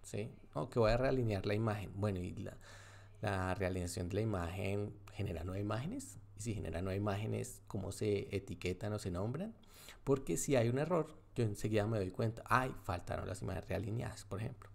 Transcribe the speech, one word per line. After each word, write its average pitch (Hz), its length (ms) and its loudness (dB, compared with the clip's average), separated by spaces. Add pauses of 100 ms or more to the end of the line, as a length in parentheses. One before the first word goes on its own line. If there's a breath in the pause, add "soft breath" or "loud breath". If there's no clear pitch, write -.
¿sí? 104 260 -6 (240)
O 151 160 -4
que - 80 0
voy 110 140 8
a 120 60 6
realinear 120 500 4
la 104 80 4
imagen. 104 400 2
Bueno, 98 240 2
y 90 160 -4
la, 98 200 -6 (640 loud breath)
la 92 340 0
realineación 90 540 0
de 92 60 -2
la 104 60 4
imagen 98 720 0 (200)
genera 92 300 -2
nueve 92 160 -4
imágenes. 123 580 -2 (200)
Y - 40 -12
si 107 120 -2
genera 95 280 -2
nueve 95 160 0
imágenes, 107 720 -2
¿cómo 98 240 -4
se 101 420 0
etiquetan 92 600 -2
o 104 60 -2
se 98 100 -4
nombran? 123 460 -2 (480 loud breath)
Porque 139 340 2
si 143 180 4
hay 117 140 6
un 127 80 2
error, 156 380 2 (200)
yo 120 80 4
enseguida 104 440 2
me 113 100 2
doy 92 140 2
cuenta, 113 340 0
"Ay, 127 280 4 (100)
faltaron - 440 -2
las 95 140 -6
imágenes 90 260 -4
realineadas", 110 580 -2
por 95 140 -4
ejemplo. 117 360 -6